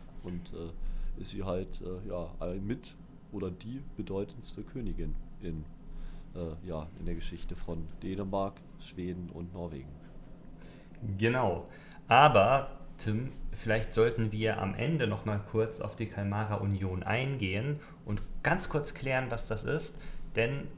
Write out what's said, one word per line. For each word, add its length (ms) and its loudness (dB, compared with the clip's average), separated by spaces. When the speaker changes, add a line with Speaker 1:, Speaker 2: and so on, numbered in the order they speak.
Speaker 1:
Und, 300 -6
äh, 180 -6
ist 100 -8
sie 120 -4
halt, 380 -2
äh, 280 -6
ja, 300 -4
ein 260 -2
mit 300 -4
oder 180 -2
die 320 -8
bedeutendste 680 -4
Königin 540 -2
in, 240 -4
äh, 180 -4
ja, 220 -6
in 60 -4
der 100 0
Geschichte 400 -4
von 320 -4
Dänemark, 560 -2
Schweden 560 -6
und 180 -8
Norwegen. 360 -8
Speaker 2:
Genau. 480 4
Aber, 640 10
Tim, 340 -2
vielleicht 420 2
sollten 380 6
wir 320 2
am 140 0
Ende 320 2
noch 160 -2
mal 160 2
kurz 300 2
auf 160 -6
die 100 -2
Kalmarer 540 0
Union 420 0
eingehen 800 0
und 180 -2
ganz 240 2
kurz 260 0
klären, 360 0
was 180 -2
das 160 -2
ist, 360 -2
denn 420 2